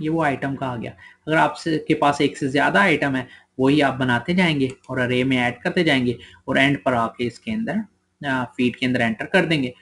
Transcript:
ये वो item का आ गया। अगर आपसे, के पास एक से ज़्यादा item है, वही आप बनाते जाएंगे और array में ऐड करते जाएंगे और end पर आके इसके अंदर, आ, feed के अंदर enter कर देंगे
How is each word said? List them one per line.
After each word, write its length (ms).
ये 60
वो 140
item 340
का 100
आ 100
गया। 160
अगर 80
आपसे, 400
के 60
पास 260
एक 160
से 120
ज़्यादा 320
item 360
है, 100
वही 200
आप 140
बनाते 400
जाएंगे 360
और 80
array 260
में 120
ऐड 260
करते 220
जाएंगे 340
और 100
end 240
पर 120
आके 300
इसके 280
अंदर, 300
आ, 240
feed 320
के 100
अंदर 140
enter 260
कर 200
देंगे 340